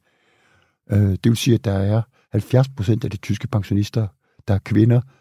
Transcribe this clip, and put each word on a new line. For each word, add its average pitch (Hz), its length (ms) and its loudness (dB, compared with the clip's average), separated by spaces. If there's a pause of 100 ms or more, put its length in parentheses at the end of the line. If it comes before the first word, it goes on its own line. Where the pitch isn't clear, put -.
(920)
Øh, 104 200 2
det 92 140 -2
vil 120 120 2
sige, - 180 0
at - 100 -2
der 101 80 -2
er 101 300 0 (300)
halvfjerds 123 360 0
procent 107 360 -4
af 104 60 -6
de 95 60 -10
tyske - 320 -6
pensionister, 104 580 -2 (420)
der 101 60 0
er 95 40 0
kvinder, 113 420 2 (200)